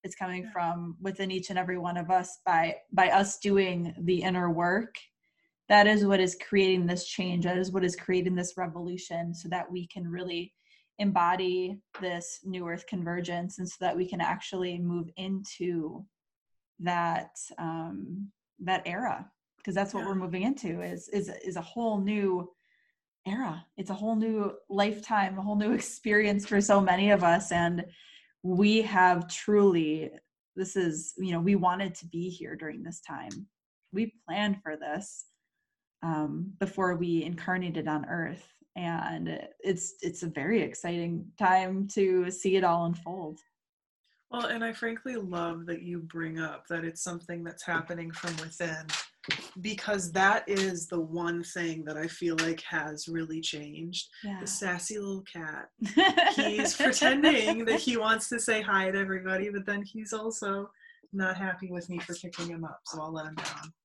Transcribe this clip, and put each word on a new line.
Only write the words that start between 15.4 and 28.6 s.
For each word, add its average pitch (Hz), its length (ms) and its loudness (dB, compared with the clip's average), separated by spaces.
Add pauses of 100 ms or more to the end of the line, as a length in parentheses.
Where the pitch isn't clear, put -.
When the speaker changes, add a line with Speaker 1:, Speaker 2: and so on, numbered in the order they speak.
Speaker 1:
that, 170 520 0 (260)
um, 175 760 -8 (280)
that 180 260 -2
era, 185 440 -4 (340)
'cause 190 100 -4
that's 196 200 0
what 190 80 -4
Speaker 2:
Yeah. 185 80 -4
Speaker 1:
we're 196 60 0
moving 185 280 -2
into 185 380 -2
is, 175 280 -8
is, 202 200 0
is - 260 -8
a 170 60 -4
whole 220 380 -2
new 196 540 0 (720)
era. 190 400 -4 (100)
It's 190 140 -8
a 196 60 -2
whole 214 200 0
new 220 400 0 (140)
lifetime, 202 680 2
a 196 40 -4
whole 208 140 0
new 208 160 4
<laughs> - 20 4
experience 208 720 2
for 202 160 4
so 202 180 8
many 190 300 6
of 190 140 8
us. 175 280 6
And 175 320 2 (600)
we 208 400 6